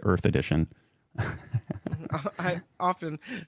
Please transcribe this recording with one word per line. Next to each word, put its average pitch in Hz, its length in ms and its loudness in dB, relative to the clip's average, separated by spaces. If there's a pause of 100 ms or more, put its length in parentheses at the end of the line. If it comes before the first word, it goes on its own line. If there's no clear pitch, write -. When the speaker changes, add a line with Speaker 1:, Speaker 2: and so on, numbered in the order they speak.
Speaker 1:
Earth 92 200 4
Edition. 78 440 4 (480)
<laughs> - 20 -4 (1200)
Speaker 2:
I 180 220 -2 (200)
often, 170 380 -2 (300)